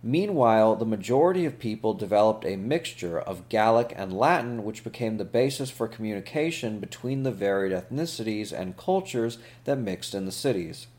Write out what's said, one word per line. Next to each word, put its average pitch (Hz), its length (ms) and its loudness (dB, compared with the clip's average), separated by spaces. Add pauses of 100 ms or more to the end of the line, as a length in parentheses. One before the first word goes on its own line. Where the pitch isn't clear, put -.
Meanwhile, 117 760 4
the 110 80 -2
majority 131 600 2
of 139 140 -4
people 110 340 -2
developed 104 500 4
a 95 140 -2
mixture 98 640 -4
of 90 280 -8
Gallic 113 480 4
and 95 160 -6
Latin, 120 520 2
which 110 200 -8
became 110 340 -4
the 101 60 -4
basis 131 460 0
for 117 180 -4
communication 110 920 -4
between 127 420 -6
the 131 100 0
varied 98 400 0
ethnicities 110 800 -4
and 92 240 -6
cultures 131 600 -2 (280)
that 139 120 0
mixed 101 380 -6
in 95 100 -4
the 95 60 -6
cities. 90 560 -4 (120)